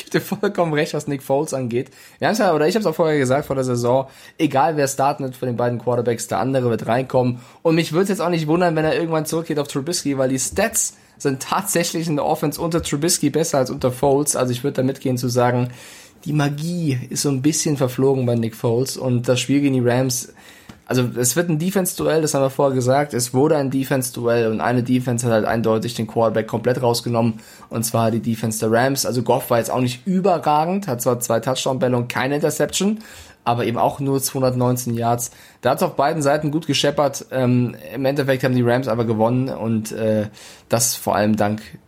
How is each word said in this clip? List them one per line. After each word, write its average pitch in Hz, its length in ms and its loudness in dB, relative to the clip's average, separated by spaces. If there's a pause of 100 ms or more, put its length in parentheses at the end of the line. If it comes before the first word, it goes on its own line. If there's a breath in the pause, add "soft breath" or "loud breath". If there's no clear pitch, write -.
gebe - 60 -20
dir 175 100 0
vollkommen 190 520 -2
recht, 151 200 -2
was 147 140 -6
Nick 143 160 -6
Foles 143 300 -2
angeht. 127 360 -4 (300 loud breath)
Wir 127 80 0
haben's 202 120 0
ja, 180 140 4
oder 151 140 4
ich - 80 0
hab's 214 100 0
auch 160 80 0
vorher 156 240 2
gesagt, 135 300 2
vor 139 80 -2
der 135 80 0
Saison, 123 440 2 (300 loud breath)
egal 151 400 2
wer 139 100 2
starten 139 360 0
wird 127 140 -8
von 131 100 -4
den 120 80 -2
beiden 123 240 0
Quarterbacks, 120 480 -2
der 98 120 -2
andere 123 300 0
wird 110 160 -2
reinkommen. 123 540 0 (220 loud breath)
Und 165 140 2
mich 165 180 0
würd's 196 160 2
jetzt 208 120 0
auch 208 80 0
nicht 165 180 0
wundern, 170 280 2
wenn 156 100 0
er 151 100 2
irgendwann 160 300 0
zurückgeht 160 320 -4
auf 143 120 -4
Trubisky, 143 480 -4
weil 131 120 2
die 131 100 0
Stats - 580 -2 (200 loud breath)
sind 135 240 -2
tatsächlich 170 680 -2
in 147 80 0
der - 80 0
Offense 156 360 -2
unter 165 220 -2
Trubisky 151 460 0
besser 151 280 0
als 131 140 0
unter 135 220 -2
Foles. 143 420 2
Also 127 160 0
ich 123 140 -4
würd 147 120 -2
da 131 60 0
mitgehen 131 340 -2
zu 123 120 -2
sagen, 123 400 2 (560 loud breath)
die 147 80 -6
Magie 151 680 -2 (100)
ist - 120 -6
so 147 80 0
ein 135 120 0
bisschen 151 360 0
verflogen 131 480 2
bei 120 100 2
Nick 113 200 -2
Foles 127 420 -2
und 123 320 0
das 123 100 2
Spiel 139 220 2
gegen 139 140 2
die 120 140 2
Rams, 127 440 -2 (520 loud breath)
also 127 180 0 (160)
es 123 160 0
wird 175 140 0
ein 156 100 0
Defense-Duell, 165 640 0
das 151 120 0
haben 139 100 2
wir 135 60 2
vorher 139 240 2
gesagt, 131 400 2
es 117 200 -2
wurde 151 240 4
ein 135 140 0
Defense-Duell 123 800 0
und 110 120 -2
eine 120 220 2
Defense 123 420 0
hat 117 80 2
halt 110 120 4
eindeutig 110 500 0
den 110 120 -4
Quarterback 110 400 0
komplett 120 340 -2
rausgenommen 117 600 0 (280 loud breath)
und 117 140 -4
zwar 113 260 0
die 113 120 -2
Defense 113 380 -4
der 110 120 0
Rams. 135 340 2
Also 123 160 -2
Goff 123 280 0
war 120 80 4
jetzt 113 120 0
auch 117 120 0
nicht 123 260 -4
überragend, 180 800 2
hat 120 140 -4
zwar 123 180 0
zwei 113 220 0
Touchdown-Bälle 131 560 0
und 120 100 -2
keine 131 280 -2
Interception, 160 640 0 (440 loud breath)
aber 120 220 0
eben 113 120 -2
auch 139 220 0
nur 135 220 0
zweihundertneunzehn 123 720 0
Yards. 117 380 -2 (280 loud breath)
Da 123 120 2
hat's 151 120 2
auf 160 140 -2
beiden 151 240 2
Seiten 147 300 2
gut 160 160 -2
gescheppert. 143 640 0
Ähm, 123 440 2 (180)
im 131 120 -4
Endeffekt 135 400 0
haben 127 100 2
die 123 60 4
Rams 120 260 2
aber 117 160 0
gewonnen 117 460 2
und, 110 420 -4
äh, 107 360 0 (420 loud breath)
das - 260 0
vor 90 220 -2
allem 107 180 4
dank 107 260 0 (260)